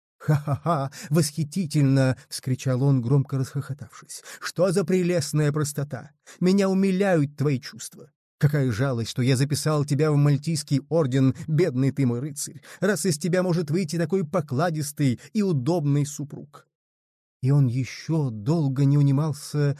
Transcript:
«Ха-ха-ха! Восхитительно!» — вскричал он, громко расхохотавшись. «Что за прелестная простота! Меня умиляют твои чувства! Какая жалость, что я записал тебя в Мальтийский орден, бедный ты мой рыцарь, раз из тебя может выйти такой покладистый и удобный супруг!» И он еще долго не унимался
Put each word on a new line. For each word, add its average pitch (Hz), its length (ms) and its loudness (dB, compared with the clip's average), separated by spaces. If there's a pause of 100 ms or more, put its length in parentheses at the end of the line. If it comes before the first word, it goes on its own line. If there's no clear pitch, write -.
(200)
«Ха-ха-ха! 147 720 -2 (200)
Восхитительно!» — 147 1040 0 (120)
вскричал 127 520 -4
он, 139 200 4
громко 135 360 0
расхохотавшись. - 880 -8 (180)
«Что 180 300 0
за 190 120 2
прелестная 165 680 0
простота! 147 580 -4 (300)
Меня 190 300 4
умиляют 190 680 2
твои 135 220 0
чувства! - 520 -18 (280)
Какая 143 320 2
жалость, 117 400 -2
что 131 100 -4
я 127 140 4
записал 143 500 0
тебя 151 260 0
в 147 40 2
Мальтийский 143 720 0
орден, 135 460 2 (120)
бедный 139 440 2
ты 139 160 0
мой 120 120 -2
рыцарь, - 420 -12 (180)
раз 196 260 0
из 165 140 0
тебя 185 240 0
может 175 260 0
выйти 165 280 -2
такой 190 280 0
покладистый 151 960 -2 (140)
и 214 100 0
удобный 147 640 0
супруг!» - 600 -14 (760)
И 131 80 2
он 143 160 6
еще 135 640 -4
долго 135 540 0
не 143 120 4
унимался 143 840 0